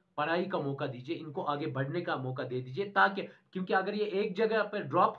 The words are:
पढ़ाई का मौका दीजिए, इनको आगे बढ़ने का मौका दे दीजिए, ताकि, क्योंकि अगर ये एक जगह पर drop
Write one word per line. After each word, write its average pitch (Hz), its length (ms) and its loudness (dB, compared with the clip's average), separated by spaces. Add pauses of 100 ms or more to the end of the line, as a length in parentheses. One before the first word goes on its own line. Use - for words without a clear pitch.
(160)
पढ़ाई 165 280 2
का 180 140 -2
मौका 139 280 -2
दीजिए, 127 300 -6
इनको 160 260 -6
आगे 147 240 -2
बढ़ने 143 340 -2
का 170 160 -2
मौका 131 280 -4
दे 123 160 -4
दीजिए, 139 300 -6
ताकि, 196 320 4
क्योंकि - 500 -6
अगर 190 220 2
ये 208 100 0
एक 196 300 0
जगह 214 280 4
पर 202 200 -2
drop 175 360 4